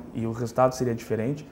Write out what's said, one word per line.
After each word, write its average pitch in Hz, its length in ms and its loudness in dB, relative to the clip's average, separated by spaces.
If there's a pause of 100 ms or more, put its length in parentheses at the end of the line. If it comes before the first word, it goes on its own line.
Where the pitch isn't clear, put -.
(140)
E 113 120 -2
o 113 80 -2
resultado 123 400 4
seria 120 200 0
diferente. 117 580 -2